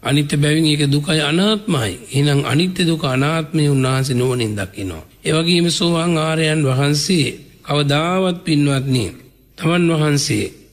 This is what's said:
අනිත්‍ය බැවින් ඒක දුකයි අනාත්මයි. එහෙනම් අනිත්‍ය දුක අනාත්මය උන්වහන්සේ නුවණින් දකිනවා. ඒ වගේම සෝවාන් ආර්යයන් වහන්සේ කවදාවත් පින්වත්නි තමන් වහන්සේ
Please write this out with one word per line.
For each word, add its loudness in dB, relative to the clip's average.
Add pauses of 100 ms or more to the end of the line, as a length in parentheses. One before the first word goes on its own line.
අනිත්‍ය 0
බැවින් 2
ඒක 2
දුකයි 0
අනාත්මයි. 0 (140)
එහෙනම් 2
අනිත්‍ය 0
දුක 0
අනාත්මය 0
උන්වහන්සේ 0
නුවණින් 0
දකිනවා. -8 (160)
ඒ -2
වගේම 2
සෝවාන් 0
ආර්යයන් 0
වහන්සේ 0 (320)
කවදාවත් 0
පින්වත්නි 0 (480)
තමන් 0
වහන්සේ 0 (280)